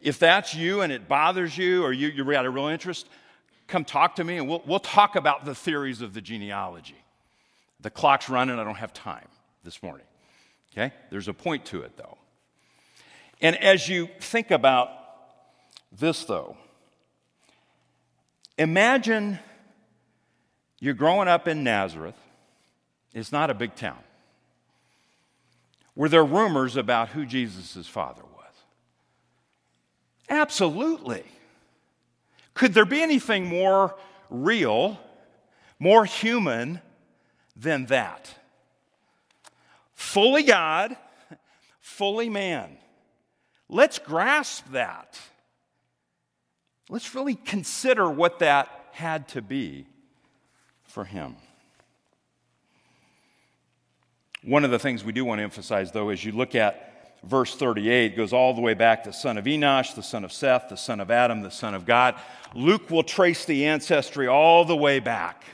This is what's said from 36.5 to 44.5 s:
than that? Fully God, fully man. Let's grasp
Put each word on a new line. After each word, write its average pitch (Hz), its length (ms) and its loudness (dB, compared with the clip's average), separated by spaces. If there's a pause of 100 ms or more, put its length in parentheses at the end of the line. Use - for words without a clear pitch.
than 135 320 -4
that? 110 480 -4 (1600)
Fully 262 480 4
God, 196 540 2 (840)
fully 220 500 -4
man. 175 460 -6 (920)
Let's - 300 2
grasp 214 720 -2